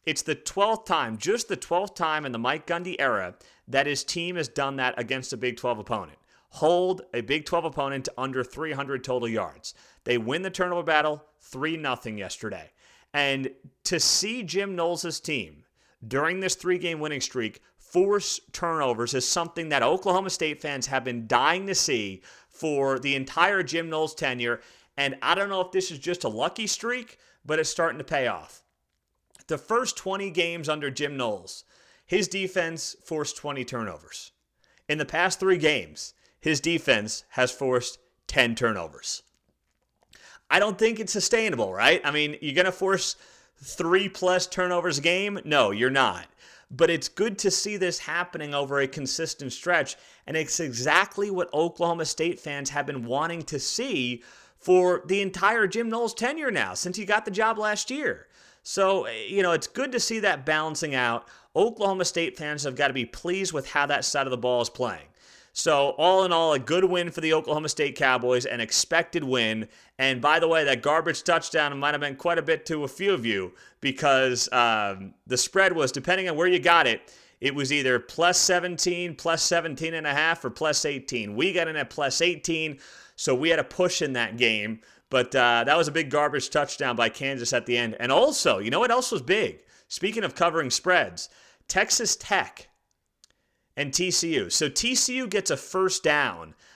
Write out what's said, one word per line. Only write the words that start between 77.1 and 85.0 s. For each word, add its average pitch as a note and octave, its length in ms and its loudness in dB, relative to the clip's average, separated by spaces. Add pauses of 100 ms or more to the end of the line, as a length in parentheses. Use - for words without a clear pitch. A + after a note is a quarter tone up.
it C#3 140 0
was C#3 180 -2
either C3 240 4
plus F3 400 2
seventeen, F3 800 0
plus E3 260 0
seventeen E3 540 -2
and D#3 100 -4
a C#3+ 80 0
half, D#3+ 320 2
or A#2+ 60 -4
plus D3+ 340 0
eighteen. B2 500 -4
We E3+ 180 0
got E3 140 0
in D#3 80 -6
at C#3 140 -4
plus C#3 320 -2
eighteen, D#3+ 560 -2 (380)
so - 180 0
we C#3 160 2
had E3 80 4
a D3 60 2
push F3+ 400 0
in C#3 100 -2
that A#2+ 240 -2
game. A2 440 2 (280)